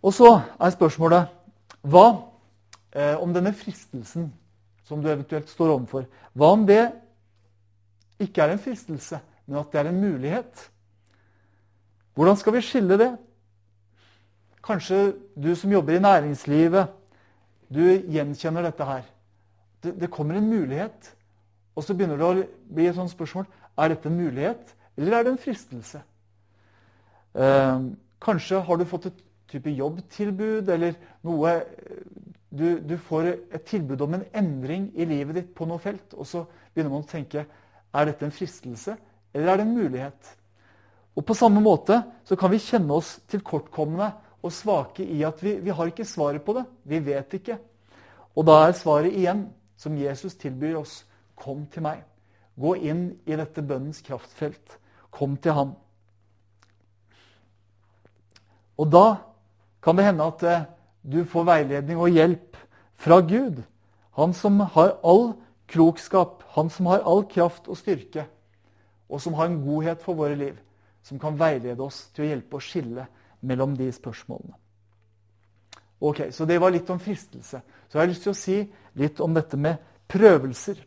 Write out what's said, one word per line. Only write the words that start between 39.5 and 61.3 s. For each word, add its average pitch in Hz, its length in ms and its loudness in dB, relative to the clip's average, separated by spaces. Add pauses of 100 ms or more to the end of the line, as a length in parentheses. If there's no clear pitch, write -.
er 196 80 2
det 208 60 -2
en 233 100 -2
mulighet? 139 600 -8 (800)
Og 147 80 -6
på 220 120 -2
samme 214 280 6
måte 214 360 4 (280)
så 190 80 0
kan 185 160 2
vi 208 80 0
kjenne 160 360 -2
oss - 200 -6 (140)
tilkortkomne 165 800 -6 (360)
og 170 80 -8
svake 185 520 -4
i 151 220 -6
at 156 180 -8
vi, 208 200 -2
vi 196 80 -4
har 165 180 -4
ikke 202 180 -12
svaret 147 360 -4
på 220 120 -4
det, 247 100 -8 (180)
vi 156 200 -4
vet 139 340 -6
ikke. 226 180 -10 (800)
Og 156 120 0
da 156 180 10
er 175 100 2
svaret 160 400 0
igjen, 190 300 -2 (300)
som 151 200 -8
Jesus 139 440 -8
tilbyr 151 400 -6
oss, - 220 -18 (340)
«Kom 139 360 -12
til 160 120 -10
meg.» 151 200 -8 (520)
Gå 147 160 -2 (160)
inn 175 220 -4 (180)
i 156 80 -4
dette 156 240 -8
bønnens 143 440 -8
kraftfelt. - 760 -12 (340)
Kom 139 240 -4
til 160 160 -2
ham. 139 220 -2 (3000)
Og 151 120 0
da 175 120 10 (800)
kan 170 140 4
det 202 80 4
hende 165 180 2
at, 160 180 -6
eh, 170 200 0 (420)
du 156 200 -2
får 170 200 -2